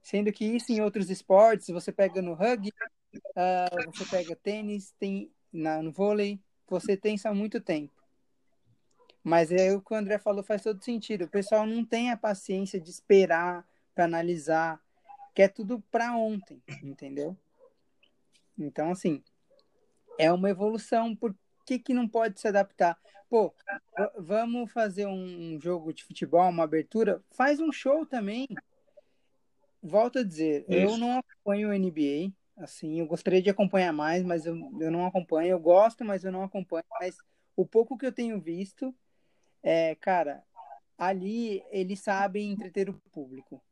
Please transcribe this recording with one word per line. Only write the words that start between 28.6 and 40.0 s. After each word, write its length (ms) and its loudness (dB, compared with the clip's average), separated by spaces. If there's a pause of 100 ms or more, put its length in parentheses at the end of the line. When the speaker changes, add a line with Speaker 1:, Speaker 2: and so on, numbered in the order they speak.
Speaker 1:
Volto 380 2
a 40 0
dizer, 440 0
eu 220 4
Speaker 2:
Isso. 80 0
Speaker 1:
não 220 0
acompanho 500 -4
o 40 0
N 180 0
B 420 -2 (240)
A, 60 -14
assim, 360 -8
eu 80 -2
gostaria 340 2
de 80 2
acompanhar 440 2
mais, 300 0
mas 220 -2
eu, 100 -4 (240)
eu 120 0
não 140 0
acompanho. 440 0
Eu 100 2
gosto, 460 6
mas 180 -4
eu 80 -6
não 120 -6
acompanho. 420 -6 (140)
Mas 180 -8 (380)
o 100 2
pouco 320 2
que 80 -8
eu 60 -2
tenho 280 -4
visto, 540 -8 (720)
é, 320 2
cara, 480 -2 (540)